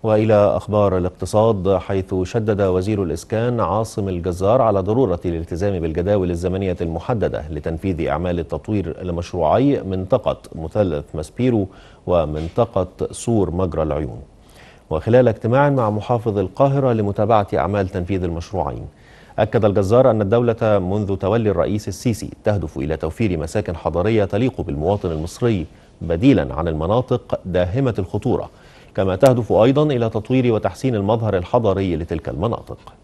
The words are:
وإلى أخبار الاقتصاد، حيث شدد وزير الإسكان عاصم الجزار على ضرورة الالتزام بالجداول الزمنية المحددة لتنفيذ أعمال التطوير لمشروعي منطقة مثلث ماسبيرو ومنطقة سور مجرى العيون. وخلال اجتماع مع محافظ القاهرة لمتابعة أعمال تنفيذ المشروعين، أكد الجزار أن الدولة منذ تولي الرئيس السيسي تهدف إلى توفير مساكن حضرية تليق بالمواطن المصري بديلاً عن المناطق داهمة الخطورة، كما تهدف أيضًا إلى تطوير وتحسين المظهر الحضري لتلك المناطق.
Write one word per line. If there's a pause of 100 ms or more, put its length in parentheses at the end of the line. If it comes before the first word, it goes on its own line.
وإلى
أخبار
الاقتصاد،
حيث
شدد
وزير
الإسكان
عاصم
الجزار
على
ضرورة
الالتزام
بالجداول
الزمنية
المحددة
لتنفيذ
أعمال
التطوير
لمشروعي
منطقة (180)
مثلث
ماسبيرو (400)
ومنطقة (240)
سور
مجرى
العيون. (680)
وخلال
اجتماع
مع
محافظ
القاهرة
لمتابعة
أعمال
تنفيذ
المشروعين، (540)
أكد
الجزار
أن
الدولة
منذ
تولي
الرئيس
السيسي (140)
تهدف
إلى
توفير
مساكن
حضرية
تليق
بالمواطن
المصري (360)
بديلاً
عن
المناطق
داهمة
الخطورة، (460)
كما
تهدف
أيضًا
إلى
تطوير
وتحسين
المظهر
الحضري
لتلك
المناطق. (260)